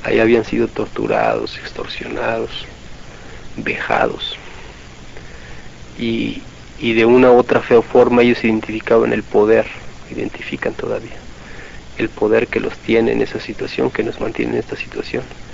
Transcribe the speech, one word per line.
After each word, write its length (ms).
Ahí 160
habían 280
sido 200
torturados, 920
extorsionados, 920
vejados. 800
Y, 420
y 160
de 100
una 280
u 40
otra 240
fea 220
forma 400
ellos 200
identificaban 680
el 100
poder, 440
identifican 640
todavía 440
el 100
poder 380
que 140
los 180
tiene 340
en 80
esa 200
situación, 500
que 140
nos 160
mantiene 320
en 60
esta 180
situación, 480